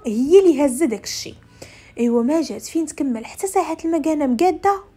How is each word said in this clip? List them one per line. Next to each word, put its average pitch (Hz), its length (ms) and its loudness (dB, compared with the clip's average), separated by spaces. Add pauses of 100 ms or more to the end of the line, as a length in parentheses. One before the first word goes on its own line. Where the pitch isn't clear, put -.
هي 262 340 4
اللي 330 220 4
هازه 277 240 0
داك 220 180 -4
الشيء". - 320 -10 (640)
ايوا، 233 260 2
ما 311 180 0
جات 214 200 -8
فين 320 240 -4
تكمل 254 400 -4
حتى - 220 -8
ساعات 330 380 -2
المكانه 311 420 0
مقاده 359 560 0 (140)